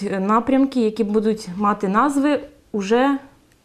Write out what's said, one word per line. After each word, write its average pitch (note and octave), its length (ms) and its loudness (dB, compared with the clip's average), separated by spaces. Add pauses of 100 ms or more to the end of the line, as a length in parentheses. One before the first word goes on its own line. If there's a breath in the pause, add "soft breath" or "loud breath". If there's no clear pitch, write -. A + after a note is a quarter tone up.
(120)
е, G3 80 -4
напрямки, B3+ 640 2
які A3 220 0
будуть G#3+ 540 -2
мати G#3 300 0
назви C#4 520 2 (320)
уже A#3 460 2 (480)